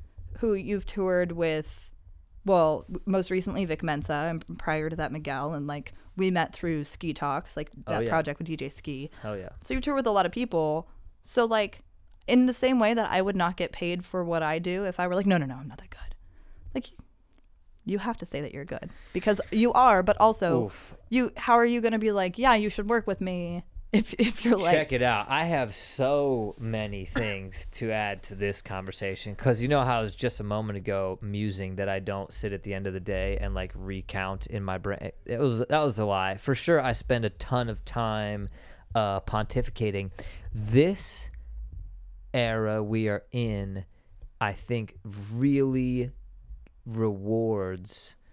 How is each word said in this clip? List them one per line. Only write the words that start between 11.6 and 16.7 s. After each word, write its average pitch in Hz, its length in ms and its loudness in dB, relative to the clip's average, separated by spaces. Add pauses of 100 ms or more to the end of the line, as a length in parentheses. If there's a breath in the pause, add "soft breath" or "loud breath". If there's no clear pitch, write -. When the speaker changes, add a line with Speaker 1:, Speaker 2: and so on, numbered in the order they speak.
Speaker 1:
in 254 180 8
the 254 60 4
same 254 260 4
way 226 160 6
that 220 160 2
I 185 100 4
would 196 160 2
not 180 200 0
get - 160 -2
paid 175 320 -4
for 185 180 -2
what 170 220 0
I 156 160 0
do 180 240 -2
if 185 160 -2
I 180 80 0
were 180 80 0
like, 190 100 2
"No, 190 120 6
no, 151 80 0
no, 131 100 -6
I'm 135 100 -12
not - 120 -12
that - 120 -18
good." - 80 -14 (760 soft breath)